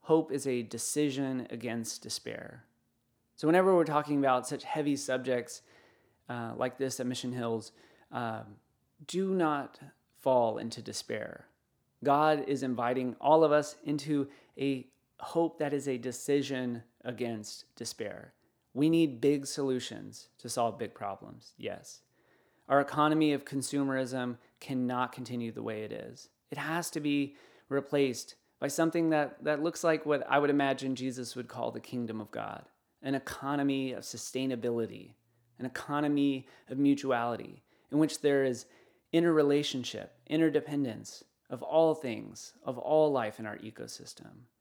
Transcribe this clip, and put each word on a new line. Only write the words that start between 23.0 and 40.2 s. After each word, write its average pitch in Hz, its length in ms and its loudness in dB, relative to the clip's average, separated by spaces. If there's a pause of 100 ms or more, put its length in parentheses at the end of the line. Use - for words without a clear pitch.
of 139 100 -2
consumerism 131 960 -4 (220)
cannot 127 540 -2
continue 120 380 -8
the 113 120 -10
way 110 180 -6
it 107 100 -8
is. 113 380 -12 (220)
It 156 80 -10
has 160 320 -4
to 160 80 -4
be 143 380 -2 (320)
replaced 139 680 0 (220)
by 135 120 -4
something 165 400 2
that, 151 340 0
that 147 180 0
looks 165 220 -4
like 160 220 2
what 143 240 2
I 143 100 6
would 143 100 2
imagine 135 460 2
Jesus 127 400 -8
would 123 140 -10
call 120 220 -6
the 117 80 -10
kingdom 117 420 -8
of 107 100 -14
God, 107 340 -10 (360)
an 135 120 -4
economy 139 800 -2
of 117 120 -10
sustainability, 117 1120 -4 (440)
an 123 60 -8
economy 143 840 0 (220)
of 131 80 -6
mutuality, 123 840 0 (280)
in 143 60 0
which 151 240 2
there 139 240 4
is 123 200 -2 (460)
interrelationship, 143 1040 2 (100)